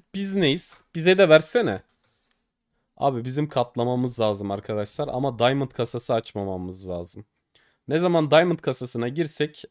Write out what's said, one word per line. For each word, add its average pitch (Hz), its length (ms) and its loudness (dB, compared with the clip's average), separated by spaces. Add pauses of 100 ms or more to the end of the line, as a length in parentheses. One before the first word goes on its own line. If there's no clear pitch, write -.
(160)
Biz 196 200 -6
neyiz? 170 460 -2 (140)
Bize 175 220 4
de 190 120 6
versene. 156 520 4 (1160)
Abi 127 280 0
bizim 147 240 -4
katlamamız 123 680 -2
lazım 101 320 0
arkadaşlar. 104 560 -6
Ama 123 320 -4
Diamond 131 320 2
kasası 120 420 -4
açmamamız 95 760 -6
lazım. 87 360 -10 (640)
Ne 151 120 0
zaman 170 320 2
Diamond 165 280 6
kasasına 123 480 -4
girsek 151 640 -4